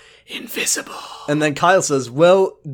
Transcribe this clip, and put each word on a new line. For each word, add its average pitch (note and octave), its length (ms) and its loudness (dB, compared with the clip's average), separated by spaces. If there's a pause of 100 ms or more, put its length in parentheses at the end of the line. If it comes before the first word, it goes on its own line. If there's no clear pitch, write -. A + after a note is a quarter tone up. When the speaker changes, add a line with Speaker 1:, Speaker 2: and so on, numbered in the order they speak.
(260)
Speaker 1:
"Invisible." - 680 -8 (340)
Speaker 2:
And D3+ 120 0
then D3+ 140 0
Kyle F3 280 4
says, C3 280 -2
"Well, F3+ 480 4 (160)